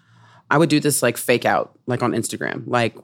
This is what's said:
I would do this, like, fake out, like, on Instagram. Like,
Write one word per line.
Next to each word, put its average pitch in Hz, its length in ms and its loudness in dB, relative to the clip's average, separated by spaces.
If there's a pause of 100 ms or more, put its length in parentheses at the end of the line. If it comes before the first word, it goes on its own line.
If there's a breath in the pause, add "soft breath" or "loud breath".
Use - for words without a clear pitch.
(500 soft breath)
I 139 80 4
would 160 120 4
do 151 100 4
this, 143 220 0
like, 120 160 0
fake 120 260 0
out, 98 420 0
like, 127 160 -2
on 120 100 0
Instagram. 107 540 -6
Like, 120 380 0